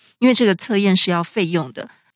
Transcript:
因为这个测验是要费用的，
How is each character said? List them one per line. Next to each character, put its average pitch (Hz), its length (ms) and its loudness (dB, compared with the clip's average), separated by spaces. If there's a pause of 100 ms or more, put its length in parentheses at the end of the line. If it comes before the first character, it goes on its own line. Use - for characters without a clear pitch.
(200)
因 247 80 4
为 254 40 4
这 233 140 2
个 190 80 4
测 196 240 -2
验 196 180 2
是 180 140 0
要 170 140 -2
费 190 220 -4
用 160 260 -4
的， - 180 -14 (260)